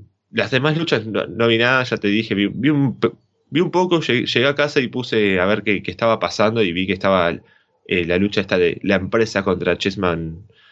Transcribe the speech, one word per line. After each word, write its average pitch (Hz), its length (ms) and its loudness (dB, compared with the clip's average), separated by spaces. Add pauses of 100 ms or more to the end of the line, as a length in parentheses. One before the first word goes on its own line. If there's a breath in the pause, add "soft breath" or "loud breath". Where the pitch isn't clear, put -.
(300)
las 107 200 -2
demás 143 260 0
luchas 117 300 -2
no, 101 200 -4
no 110 220 0
vi 113 100 4
nada, 127 260 2
ya 117 120 -2
te 101 120 -2
dije, 107 260 0
vi, 101 120 2
vi 127 240 -2
un 139 280 0
pe-, - 140 0 (380)
vi 151 100 0
un 175 100 0
poco, 180 300 2
llegué, 147 260 -2
llegué 123 200 0
a 143 80 2
casa 147 260 0
y 120 80 -2
puse 107 520 0
a 90 40 4
ver 101 180 0
qué, 98 200 -2
qué - 80 -6
estaba 113 280 0
pasando 110 440 0
y 87 100 0
vi 92 140 -2
que 101 80 -2
estaba, 92 360 2
eh, - 760 -6
la 85 120 0
lucha 101 240 0
esta 95 160 -2
de - 260 2
la 98 120 2
empresa 98 500 0
contra 90 320 0
Chessman, 87 680 -4 (260 soft breath)